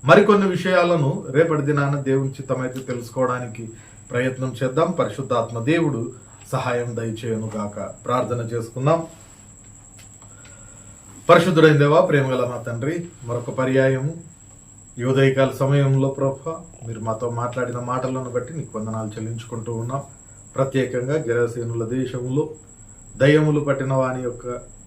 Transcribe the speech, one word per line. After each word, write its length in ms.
మరికొన్ని 440
విషయాలను 800
రేపటి 320
దినాన 400
దేవుని 280
చిత్తమైతే 500
తెలుసుకోవడానికి 880
ప్రయత్నం 520
చేద్దాం. 280
పరిశుద్ధాత్మ 680
దేవుడు 520
సహాయం 440
దయచేయునుగాక. 1080
ప్రార్థన 320
చేసుకుందాం. 680
పరిశుద్ధుడైన 480
దేవా, 240
ప్రేమగల 440
మా 120
తండ్రి, 520
మరొక 240
పర్యాయము 640
ఈ 40
ఉదయకాల 460
సమయంలో 500
ప్రభా, 520
మీరు 120
మాతో 300
మాట్లాడిన 500
మాటలను 500
బట్టి 240
నీకు 260
వందనాలు 280
చెల్లించుకుంటూ 680
ఉన్నాం. 280
ప్రత్యేకంగా 580
గెరాసేనుల 720
దేశంలో 640
దయ్యములు 420
పట్టిన 340
వాని 300
యొక్క 640